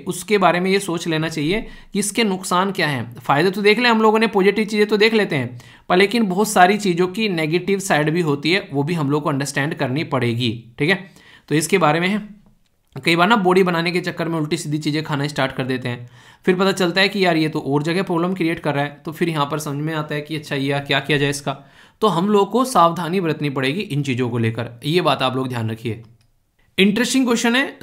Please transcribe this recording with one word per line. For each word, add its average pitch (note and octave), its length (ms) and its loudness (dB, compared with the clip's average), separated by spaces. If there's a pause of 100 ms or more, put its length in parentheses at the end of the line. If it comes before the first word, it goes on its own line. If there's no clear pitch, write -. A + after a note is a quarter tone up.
उसके G3+ 300 0
बारे F3 220 4
में F#3 120 0
ये G3 80 2
सोच E3+ 280 -6
लेना D#3+ 220 -2
चाहिए D#3+ 360 -2 (280)
कि F#3+ 60 -2
इसके G#3 240 0
नुकसान F#3+ 480 0
क्या E3+ 160 -2
हैं। A#2+ 300 -4
फ़ायदे D#3 340 2
तो G#3 100 -4
देख G#3 180 4
लें B3 100 2
हम A3 120 4
लोगों A3 180 4
ने, A3 100 2
पॉजिटिव G3+ 360 2
चीज़ें G#3 220 2
तो G#3+ 100 2
देख A3 160 4
लेते G3 220 2
हैं, A#2+ 220 -4 (320)
पर F3+ 100 4
लेकिन G#3 260 2
बहुत G3 240 0
सारी G3+ 280 6
चीज़ों F#3 320 0
की G#3+ 200 -2
नेगेटिव F3 500 0
साइड D#3 300 0
भी E3+ 120 0
होती D3+ 300 0
है, G3 220 0
वो C#3 100 0
भी F3 100 -2
हम C#3+ 180 0
लोग D3 120 0
को E3 60 -2
अंडरस्टैंड C#3 460 -2
करनी D3 300 -2
पड़ेगी, A#2+ 460 0 (280)
ठीक D3 100 0
है। F#3+ 100 2 (500)
तो D3 60 0
इसके E3 220 2
बारे D#3+ 220 4
में F3+ 80 0
है, G3 140 -2 (760)
कई D#3+ 200 2
बार F3 120 4
ना A#3 100 4
बॉडी F#3 260 4
बनाने E3+ 280 -2
के F3 100 -2
चक्कर E3 260 -6
में E3 120 -2
उल्टी D#3 180 -2
सीधी D#3 220 -4
चीज़ें D3+ 240 -2
खाना D3 240 -4
स्टार्ट C3+ 240 -2
कर C3 140 -4
देते B2+ 240 -4
हैं, A#2+ 200 -10 (360)
फिर F3+ 100 4
पता G3 180 2
चलता F#3+ 280 0
है G3 80 4
कि G3+ 160 0
यार E3+ 120 2
ये D#3 120 2
तो D#3 120 -4
और C#3+ 220 0
जगह E3+ 200 -2
प्रॉब्लम F3+ 300 -2
क्रिएट E3 260 -2
कर D3 160 -2
रहा C#3+ 80 0
है, C#3+ 220 -10
तो E3 60 -10
फिर E3+ 180 -2
यहाँ D3+ 160 -2
पर D#3 140 -4
समझ D3 240 -6
में D#3+ 100 -4
आता D3+ 220 -6
है D3 60 -4
कि D#3 140 -8
अच्छा D3+ 220 -8
ये C#3 240 -2
क्या C#3 200 0
किया D3 160 0
जाए C#3+ 120 2
इसका। C#3+ 280 -6 (440)
तो A3 80 4
हम E3+ 200 0
लोग G3+ 220 4
को B3 160 2
सावधानी E3+ 540 2
बरतनी D3+ 300 -2
पड़ेगी C#3 300 -2
इन C#3+ 220 -2
चीज़ों B2+ 260 -2
को A#2+ 100 -4
लेकर, A2+ 460 -4
ये E3+ 160 0
बात C#3 200 0
आप B2+ 140 0
लोग C3 140 -2
ध्यान A2+ 220 -4
रखिए। A2 300 -8 (760)
इंटरेस्टिंग A#3 480 2
क्वेश्चन A#3 300 2
है, - 280 0